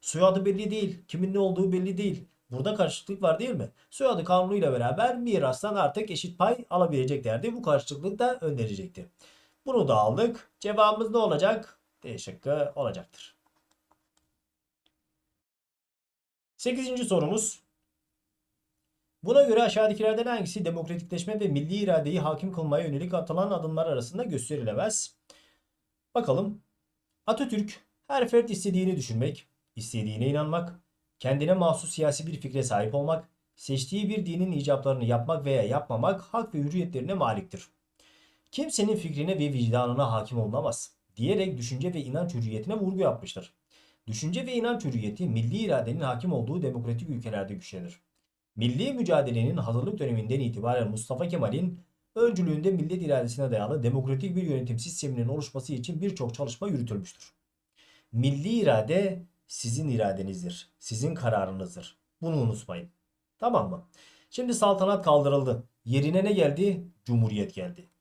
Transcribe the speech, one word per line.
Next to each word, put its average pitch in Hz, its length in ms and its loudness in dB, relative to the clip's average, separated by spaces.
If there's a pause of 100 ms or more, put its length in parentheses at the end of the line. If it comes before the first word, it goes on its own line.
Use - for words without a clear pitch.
Soyadı 185 440 4
belli 196 260 0
değil. 208 280 -2 (100)
Kimin 185 260 -2
ne 196 40 2
olduğu 185 340 4
belli 185 260 0
değil. 190 260 -2 (260)
Burada 131 240 -2
karışıklık 190 480 -2
var 165 160 4
değil 240 160 -4
mi? 135 160 -4 (200)
Soyadı 233 340 0
kanunuyla 185 480 4
beraber 190 460 2
mirastan 202 560 0
artık 202 360 0
eşit 175 280 -8
pay 233 320 2
alabileceklerdi. 143 840 0
Bu 240 80 -8
karışıklık 147 560 0
da 247 220 2
önlenecekti. 117 680 -6 (580)
Bunu 233 220 2
da 123 80 6
aldık. 143 540 2 (100)
Cevabımız 214 500 4
ne 233 80 2
olacak? 196 600 2 (240)
D 110 160 -10
şıkkı 143 560 -2
olacaktır. 98 600 -6 (3250)
Sekizinci 247 480 -4
sorumuz. 185 560 0 (1600)
Buna 254 200 8
göre 233 200 8
aşağıdakilerden 220 640 4
hangisi 208 380 -2
demokratikleşme 170 760 -4
ve 202 80 0
milli 151 260 0
iradeyi 175 460 2
hakim 156 320 -2
kılmaya 160 340 0
yönelik 160 280 -4
atılan 175 360 0
adımlar 160 360 -2
arasında 151 380 -4
gösterilemez? 139 920 -4 (960)
Bakalım. 180 480 0 (640)
Atatürk, 214 540 -2 (260)
"Her 262 220 0
fert 233 220 4
istediğini 185 460 0
düşünmek, 120 520 -4 (280)
istediğine 110 500 -4
inanmak, 151 540 -2 (380)
kendine 143 360 2
mahsus 165 360 2
siyasi 156 360 0
bir 151 140 -6
fikre 131 220 -2
sahip 107 320 0
olmak, 151 340 0 (280)
seçtiği 160 520 -2
bir 208 180 -2
dinin 180 260 0
icablarını 135 520 0
yapmak 120 400 0
veya 135 180 2
yapmamak 135 580 0
hak 226 340 -6
ve 156 40 -2
hürriyetlerine 147 560 -2
maliktir. 107 540 -4 (840)
Kimsenin 220 460 0
fikrine 160 420 -2
ve 147 140 0
vicdanına 120 600 2
hakim 110 260 -2
olunamaz." 117 600 -4 (160)
diyerek 185 420 0
düşünce 131 360 -4
ve 151 100 -4
inanç 135 300 -4
hürriyetine 110 400 -4
vurgu 190 260 -2
yapmıştır. - 540 -2 (520)
Düşünce 156 400 -4
ve 254 60 -6
inanç 240 320 -2
hürriyeti 120 440 -2
milli 117 280 0
iradenin 147 440 0
hakim 135 320 -2
olduğu 135 300 -2
demokratik 120 480 -4
ülkelerde 104 440 -6
güçlenir. 90 460 -12 (560)
Milli 123 360 0
mücadelenin 151 640 2
hazırlık 123 420 -2
döneminden 120 420 -2
itibaren 117 500 -2
Mustafa 127 380 -4
Kemal'in 165 520 -2 (340)
öncülüğünde 180 560 2
millet 175 320 0
iradesine 127 480 0
dayalı 113 320 0
demokratik 135 540 0
bir 185 60 0
yönetim 127 360 -2
sisteminin 127 500 -4
oluşması 139 440 -6
için 151 280 -6
birçok 180 340 -4
çalışma 143 340 -6
yürütülmüştür. 113 640 -6 (800)
Milli 139 360 0
irade 185 720 2 (240)
sizin 131 420 -4
iradenizdir, 95 800 -4 (100)
sizin 131 360 -4
kararınızdır. 95 840 -4 (220)
Bunu 165 160 -2
unutmayın. 107 520 -2 (500)
Tamam 233 320 2
mı? 175 180 -12 (420)
Şimdi 247 240 -2
saltanat 196 500 4
kaldırıldı. 139 600 4 (200)
Yerine 147 400 2
ne 208 80 2
geldi? 175 520 2 (200)
Cumhuriyet 107 500 2
geldi. 90 340 -10 (120)